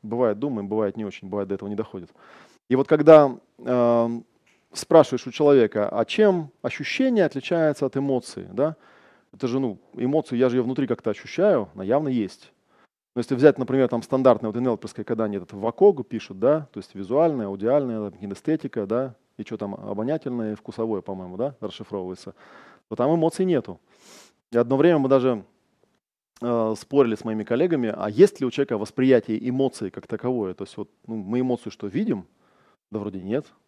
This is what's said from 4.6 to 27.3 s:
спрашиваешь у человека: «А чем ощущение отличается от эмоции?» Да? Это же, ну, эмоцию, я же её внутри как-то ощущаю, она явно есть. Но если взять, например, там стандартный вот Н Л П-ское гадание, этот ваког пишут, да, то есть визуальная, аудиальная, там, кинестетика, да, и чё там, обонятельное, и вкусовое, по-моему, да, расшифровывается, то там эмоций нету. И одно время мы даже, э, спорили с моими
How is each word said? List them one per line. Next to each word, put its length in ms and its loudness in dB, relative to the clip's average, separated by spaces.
спрашиваешь 540 4
у 40 -10
человека: 600 4
«А 140 -2
чем 460 2
ощущение 640 0
отличается 640 -2
от 100 -4
эмоции?» 560 -4
Да? 240 -2
Это 140 -6
же, 120 -2
ну, 180 -4
эмоцию, 440 -2
я 120 4
же 60 -2
её 80 0
внутри 220 -4
как-то 240 -4
ощущаю, 640 0
она 100 -10
явно 240 0
есть. 440 -6
Но 40 -4
если 140 -2
взять, 240 6
например, 300 0
там 140 -4
стандартный 480 2
вот 60 -8
Н 120 -2
Л 100 0
П-ское 260 -12
гадание, 340 -4
этот 140 -12
ваког 560 2
пишут, 300 -10
да, 340 0
то 80 -12
есть 140 -20
визуальная, 540 -2
аудиальная, 640 -2
там, 100 -20
кинестетика, 680 -6
да, 280 -4
и 60 -10
чё 120 -12
там, 180 -10
обонятельное, 760 -6
и 20 -6
вкусовое, 480 -6
по-моему, 340 -12
да, 240 -6
расшифровывается, 720 -12
то 80 -8
там 180 2
эмоций 300 0
нету. 360 -2
И 60 2
одно 180 2
время 220 4
мы 100 0
даже, 360 2
э, 360 -2
спорили 380 2
с 80 -16
моими 200 -4